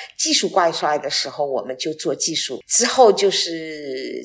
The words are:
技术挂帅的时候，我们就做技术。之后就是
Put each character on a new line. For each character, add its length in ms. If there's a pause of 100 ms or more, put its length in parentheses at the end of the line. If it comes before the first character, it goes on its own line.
(160)
技 160
术 160
挂 220
帅 260
的 140
时 180
候， 160
我 180
们 140
就 180
做 200
技 180
术。 320
之 220
后 260
就 160
是 960